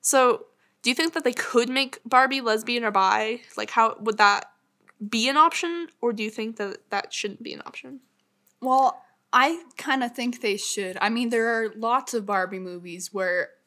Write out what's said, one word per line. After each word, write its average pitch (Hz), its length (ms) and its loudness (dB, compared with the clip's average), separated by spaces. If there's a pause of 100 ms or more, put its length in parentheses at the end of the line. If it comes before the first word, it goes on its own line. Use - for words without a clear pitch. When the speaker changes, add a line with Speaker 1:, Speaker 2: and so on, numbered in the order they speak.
Speaker 1:
So, 254 460 4 (360)
do 240 80 2
you 254 40 2
think 330 200 0
that 320 100 -4
they 254 80 2
could - 360 0
make 262 360 -2
Barbie 262 380 4
lesbian 233 420 0
or 208 80 0
bi? 214 480 2 (160)
Like, 214 140 -6
how 226 280 2
would 214 200 -4
that 202 340 4 (560)
be 233 200 0
an 277 100 2
option, 339 500 2 (120)
or 240 120 0
do 214 100 -4
you 214 80 -2
think 220 280 -8
that 202 320 -8
that 196 220 -4
shouldn't - 300 -8
be - 120 -12
an - 120 -14
option? 262 340 -16 (600)
Speaker 2:
Well, 262 420 2 (300)
I 302 320 2 (140)
kinda 262 320 -2
think 240 320 -6
they 208 160 0
should. 190 420 -6
I 202 80 0
mean, 233 220 0
there 233 180 0
are 226 260 -2
lots 240 380 -2
of 220 140 -4
Barbie 190 340 -2
movies 175 540 -12
where 180 400 -2 (120)